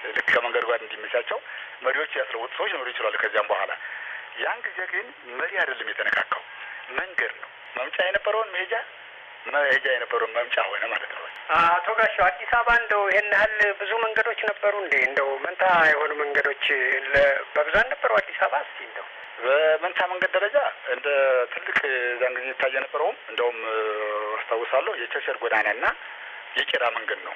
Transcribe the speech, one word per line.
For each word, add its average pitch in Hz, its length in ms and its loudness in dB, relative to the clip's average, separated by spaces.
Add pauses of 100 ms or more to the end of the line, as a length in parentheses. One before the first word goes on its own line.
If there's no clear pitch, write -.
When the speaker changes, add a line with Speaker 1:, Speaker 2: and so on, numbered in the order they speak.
Speaker 1:
ልክ - 220 -2
ከመንገዱ 120 400 2
ጋር 113 140 0
እንዲመቻቸው 113 580 -4 (420)
መሪዎች 131 340 -2
ያስለውጡ 123 400 -4
ሰዎች 202 160 -2
ሊኖሩ 135 180 -4
ይችላሉ። 113 280 -2
ከዚያም 107 320 0
በኋላ 98 240 0 (640)
ያን 202 240 -2
ጊዜ - 240 -8
ግን 196 200 -4 (240)
መሪ 151 260 -4
አይደለም 127 320 -2
የተነካካው፣ - 540 -2 (480)
መንገድ 123 440 -2
ነው። - 140 -14 (240)
መምጫ 135 300 -6
የነበረውን 208 480 0
መሄጃ፣ 185 240 -4 (680)
መሄጃ 139 440 2
የነበረውን 117 440 0
መምጫ 120 320 0
ሆነ 101 220 -4
ማለት - 240 -6
ነው። - 100 -10 (300)
Speaker 2:
አቶ 170 420 6
ጋሻው፣ 214 320 4
አዲስ 202 280 2
አበባ 240 240 6
እንደው 214 280 2
ይሄን 202 240 4
ያህል 208 260 4 (200)
ብዙ 202 240 -4
መንገዶች 220 460 0
ነበሩ 208 320 2
እንዴ? 185 240 0
እንደው - 280 2 (100)
መንታ 175 240 -2 (220)
የሆኑ 151 300 4
መንገዶች 143 500 0 (380)
ለ-፣ 139 200 4 (280)
በብዛት 165 380 2
ነበሩ 262 260 0
አዲስ - 240 0
አበባ? 147 220 2
እስቲ - 220 -12
እንደው - 240 -12 (320)
Speaker 1:
በመንታ 156 680 4
መንገድ 185 260 -2
ደረጃ 208 240 2 (320)
እንደ 127 200 -2 (400)
ትልቅ - 300 -4 (380)
ዛን 127 180 0
ጊዜ 127 120 -6
ይታይ 131 260 -2
የነበረውም 147 520 -2
እንደውም፣ 120 400 0
እ፣ 110 140 -2 (540)
አስታውሳለሁ 117 640 0
የቸርቸር 127 420 -4
ጎዳናና 110 460 0 (720)
የቄራ - 360 0
መንገድ 110 320 -4
ነው። - 120 -10